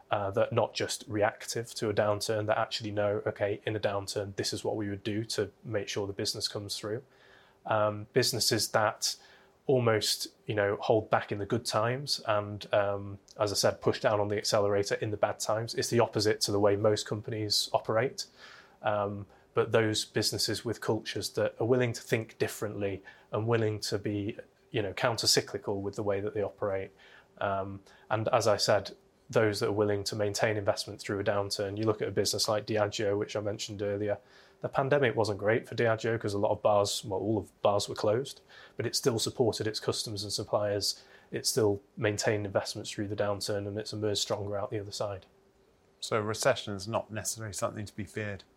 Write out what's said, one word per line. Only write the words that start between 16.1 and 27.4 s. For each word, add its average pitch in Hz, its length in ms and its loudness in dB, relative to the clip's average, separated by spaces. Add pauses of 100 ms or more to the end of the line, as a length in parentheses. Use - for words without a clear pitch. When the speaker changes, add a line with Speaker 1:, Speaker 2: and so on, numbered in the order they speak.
Speaker 1:
to - 100 -2
the 101 80 2
way 101 160 6
most 107 320 2
companies 107 640 -2
operate. 113 540 0 (580)
Um, 104 420 -2 (280)
but 113 180 2
those 110 340 4
businesses - 600 -2
with 110 160 -4
cultures - 500 -2
that - 280 0
are 117 60 2
willing 123 280 4
to - 80 -8
think - 380 -4
differently 101 640 -4 (280)
and 110 140 -2
willing 110 360 2
to - 160 -4
be, 104 400 -4 (340)
you 117 100 0
know, 95 120 -4
counter-cyclical 110 880 0
with 98 140 -4
the 113 80 -4
way 98 160 0
that 104 140 -4
they 107 80 -2
operate. 95 500 -4 (500)